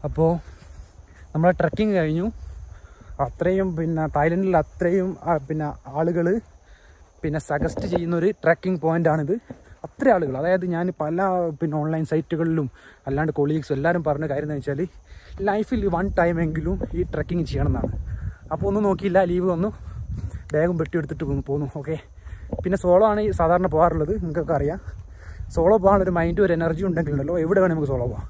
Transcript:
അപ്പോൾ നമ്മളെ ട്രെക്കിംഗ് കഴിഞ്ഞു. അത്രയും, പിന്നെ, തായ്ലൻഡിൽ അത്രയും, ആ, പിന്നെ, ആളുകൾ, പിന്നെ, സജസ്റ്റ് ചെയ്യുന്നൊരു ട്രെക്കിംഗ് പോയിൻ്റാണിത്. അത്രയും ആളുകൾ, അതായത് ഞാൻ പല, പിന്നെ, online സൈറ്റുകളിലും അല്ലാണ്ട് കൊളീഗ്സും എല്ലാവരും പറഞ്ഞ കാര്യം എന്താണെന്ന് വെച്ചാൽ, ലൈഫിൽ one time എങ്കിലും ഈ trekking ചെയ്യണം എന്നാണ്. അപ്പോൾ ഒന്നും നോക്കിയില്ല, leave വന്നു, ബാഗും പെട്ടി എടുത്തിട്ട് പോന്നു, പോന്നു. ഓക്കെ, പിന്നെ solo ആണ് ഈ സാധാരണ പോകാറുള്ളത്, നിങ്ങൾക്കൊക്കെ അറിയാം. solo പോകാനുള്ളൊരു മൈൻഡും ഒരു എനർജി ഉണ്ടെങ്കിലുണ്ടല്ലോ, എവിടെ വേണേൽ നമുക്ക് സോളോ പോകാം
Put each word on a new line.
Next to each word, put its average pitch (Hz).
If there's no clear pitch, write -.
അപ്പോൾ 160
നമ്മളെ 165
ട്രെക്കിംഗ് 202
കഴിഞ്ഞു. 165
അത്രയും, 185
പിന്നെ, 160
തായ്ലൻഡിൽ 175
അത്രയും, 180
ആ, 165
പിന്നെ, 156
ആളുകൾ, 170
പിന്നെ, 151
സജസ്റ്റ് 156
ചെയ്യുന്നൊരു 170
ട്രെക്കിംഗ് 165
പോയിൻ്റാണിത്. 160
അത്രയും 269
ആളുകൾ, 143
അതായത് 175
ഞാൻ 170
പല, 156
പിന്നെ, 151
online 160
സൈറ്റുകളിലും 160
അല്ലാണ്ട് 147
കൊളീഗ്സും 147
എല്ലാവരും 160
പറഞ്ഞ 147
കാര്യം 147
എന്താണെന്ന് 143
വെച്ചാൽ, -
ലൈഫിൽ 214
one 180
time 170
എങ്കിലും 160
ഈ 180
trekking 160
ചെയ്യണം 123
എന്നാണ്. -
അപ്പോൾ 160
ഒന്നും 208
നോക്കിയില്ല, 190
leave 180
വന്നു, 180
ബാഗും 165
പെട്ടി 160
എടുത്തിട്ട് 151
പോന്നു, 139
പോന്നു. 143
ഓക്കെ, 160
പിന്നെ 185
solo 180
ആണ് 208
ഈ -
സാധാരണ 175
പോകാറുള്ളത്, 165
നിങ്ങൾക്കൊക്കെ 160
അറിയാം. 151
solo 185
പോകാനുള്ളൊരു 190
മൈൻഡും 170
ഒരു 175
എനർജി 165
ഉണ്ടെങ്കിലുണ്ടല്ലോ, 151
എവിടെ 190
വേണേൽ 170
നമുക്ക് 147
സോളോ 123
പോകാം -